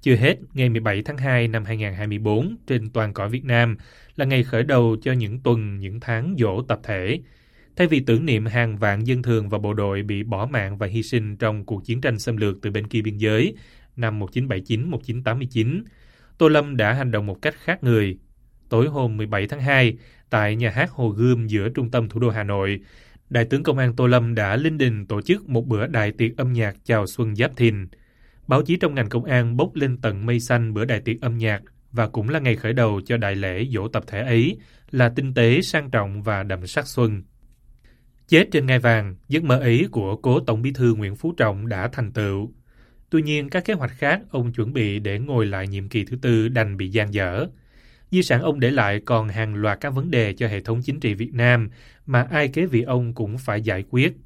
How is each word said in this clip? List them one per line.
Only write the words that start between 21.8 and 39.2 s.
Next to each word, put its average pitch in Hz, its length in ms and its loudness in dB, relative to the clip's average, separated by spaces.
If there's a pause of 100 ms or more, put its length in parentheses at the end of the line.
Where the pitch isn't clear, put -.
tâm 117 180 0
thủ 107 100 -6
đô 120 100 2
Hà 107 140 -2
Nội, 98 360 -2 (500)
Đại 117 160 2
tướng 139 180 0
Công 143 140 2
an 123 180 2
Tô 123 120 2
Lâm 120 280 4
đã 104 200 0
linh 156 220 0
đình 110 300 0
tổ 104 140 -4
chức 202 280 -2
một 120 180 0
bữa 110 200 0
đại 107 240 0
tiệc 117 260 -2
âm 127 160 -2
nhạc 107 300 -2
chào 107 240 0
xuân 110 280 -4
Giáp 120 200 0
Thìn. 104 320 2 (600)
Báo 135 140 4
chí 160 160 0
trong 156 180 0
ngành 113 140 -2
công 120 160 -2
an 120 320 2
bốc 160 180 0
lên 135 220 0
tận 101 280 -4
mây 120 140 2
xanh 117 340 0
bữa 107 120 0
đại 120 140 0
tiệc 113 220 -4
âm 117 160 -2
nhạc 110 240 0 (300)
và 117 160 0
cũng 107 220 -4
là 156 100 0
ngày 127 160 2
khởi 117 180 -2
đầu 110 320 2
cho 120 120 -2
đại 101 180 -2
lễ 98 300 -4
giỗ 107 220 -4
tập - 200 -4
thể 101 140 -6
ấy, 127 360 2 (340)
là 127 180 4
tinh 131 240 -4
tế, 127 280 6
sang 151 300 -4
trọng 101 300 -2
và 101 220 -2
đậm 92 240 -6
sắc 135 200 -4
xuân. 107 360 0 (1040)
Chết 165 240 8
trên 143 140 2
ngai 131 140 4
vàng, 110 360 2 (120)